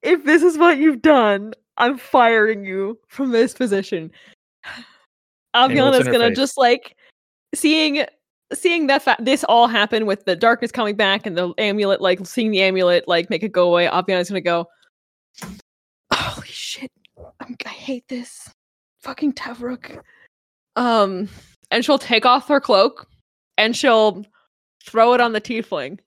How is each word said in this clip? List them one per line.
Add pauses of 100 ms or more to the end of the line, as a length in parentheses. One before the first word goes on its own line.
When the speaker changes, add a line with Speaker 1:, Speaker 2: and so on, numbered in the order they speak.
Speaker 1:
if
this
is
what
you've
done, (240)
I'm
firing
you (100)
from
this
position. (540)
<sighs> (800)
Speaker 2:
Amulet's
Speaker 1:
Aviana's
Speaker 2:
in
her
Speaker 1:
gonna
Speaker 2:
face.
Speaker 1:
just,
like, (600)
seeing, (480)
seeing
that
fa-,
this
all
happen
with
the
darkness
coming
back
and
the
amulet,
like,
seeing
the
amulet,
like,
make
it
go
away,
Aviana's
gonna
go, (1500)
"Holy
shit, (480)
I'm, (100)
I
hate
this. (520)
Fucking
Tavrook." (720)
Um, (440)
and
she'll
take
off
her
cloak (500)
and
she'll (580)
throw
it
on
the
tiefling.